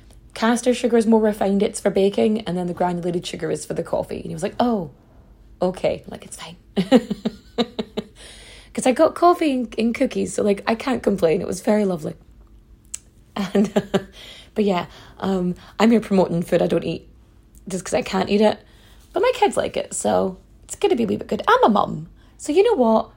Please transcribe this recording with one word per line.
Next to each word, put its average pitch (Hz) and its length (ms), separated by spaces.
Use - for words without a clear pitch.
"Caster 233 400
sugar 233 240
is 226 100
more 220 140
refined, 202 420
it's - 180
for 208 100
baking, 202 520
and 175 140
then 180 120
the 175 60
granulated 175 520
sugar 160 240
is 151 160
for - 80
the 165 80
coffee." - 380
And - 60
he 165 60
was 160 120
like, 220 160
"Oh, 220 300
okay." 180 440
I'm 190 60
like, - 140
"It's - 120
fine." 170 200
<laughs> 208 400
'Cause - 140
I 262 60
got 311 240
coffee 349 360
and, 254 240
and 233 160
cookies, 196 420
so, 196 100
like, 202 240
I 226 80
can't 240 260
complain. 175 380
It - 80
was 180 120
very 214 240
lovely. 165 300
And, 202 360
<laughs> - 800
but 214 100
yeah, 180 220
um, 185 360
I'm 220 120
here 226 100
promoting 180 420
food 175 200
I 175 60
don't 165 160
eat 165 240
just 180 160
'cause - 100
I - 80
can't 190 280
eat 202 100
it. 214 180
But 359 80
my 494 140
kids - 220
like - 200
it, - 180
so 190 440
it's - 120
gonna 302 200
be 233 80
a - 20
wee 208 100
bit - 120
good. - 180
I'm 508 180
a 381 40
mum, 175 400
so - 160
you 359 100
know 466 120
what? 226 420